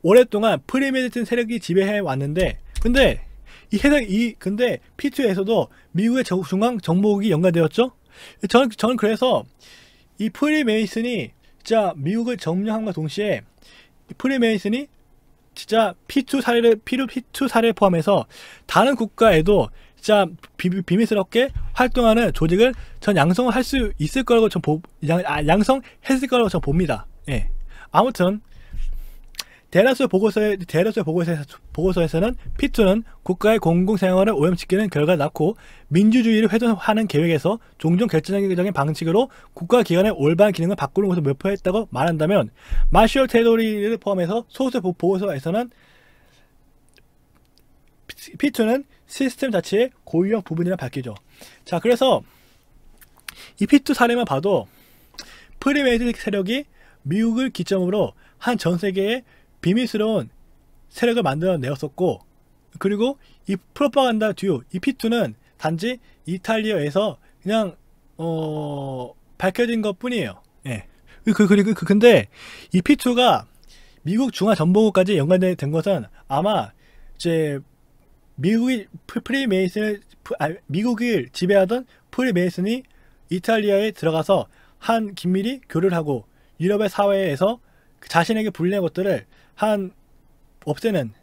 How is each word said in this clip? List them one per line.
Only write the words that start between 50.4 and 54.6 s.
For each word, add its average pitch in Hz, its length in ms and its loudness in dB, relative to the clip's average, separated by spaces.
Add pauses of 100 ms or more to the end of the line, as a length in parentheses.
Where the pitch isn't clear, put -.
부분이라 175 340 -4
밝히죠. 123 400 -10 (480)
자, 175 160 -4
그래서 240 420 2 (1400)
이 202 40 0
피투 285 280 4
사례만 240 320 0
봐도 143 420 -2 (920)